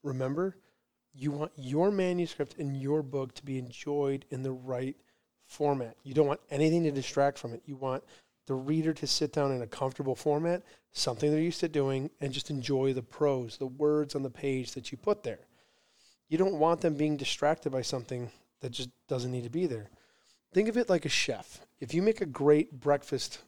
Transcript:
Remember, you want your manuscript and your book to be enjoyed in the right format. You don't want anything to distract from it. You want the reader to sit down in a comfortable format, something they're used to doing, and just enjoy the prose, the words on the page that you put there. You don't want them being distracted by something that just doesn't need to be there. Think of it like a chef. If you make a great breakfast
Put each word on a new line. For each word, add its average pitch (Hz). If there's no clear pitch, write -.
Remember, 143
you 135
want 147
your 147
manuscript 180
and 139
your 147
book 135
to -
be 135
enjoyed 139
in 131
the 131
right 127
format. 135
You 135
don't 151
want 143
anything 156
to 151
distract 139
from 117
it. 117
You 143
want 131
the 135
reader 156
to 151
sit 147
down 139
in 127
a 113
comfortable 131
format, 160
something 135
they're 156
used 165
to 170
doing, 135
and 135
just 139
enjoy 135
the 123
prose, 127
the 135
words 147
on 139
the 131
page 131
that -
you 127
put 202
there. 110
You 160
don't 185
want 170
them 160
being 151
distracted 147
by 131
something 123
that 127
just 123
doesn't 127
need 123
to 117
be 165
there. 113
Think 208
of 220
it 240
like 175
a 156
chef. -
If 123
you 165
make 220
a 190
great 147
breakfast -